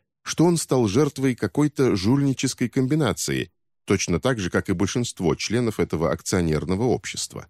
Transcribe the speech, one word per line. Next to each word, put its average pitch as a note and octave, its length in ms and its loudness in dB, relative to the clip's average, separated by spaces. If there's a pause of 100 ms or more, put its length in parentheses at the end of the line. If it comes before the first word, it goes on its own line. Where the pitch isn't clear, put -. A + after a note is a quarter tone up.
(240)
что - 220 2
он F3 120 4
стал B2+ 300 2
жертвой C3+ 480 0
какой-то C#3 600 0
жульнической B2+ 720 0
комбинации, B2+ 840 -2 (340)
точно F#2 340 0
так B2+ 180 0
же, F2+ 140 -4
как G2 180 -2
и G2 40 2
большинство F#2 600 0
членов A2+ 460 -2
этого D#2+ 320 0
акционерного E2 720 -2
общества. - 680 -4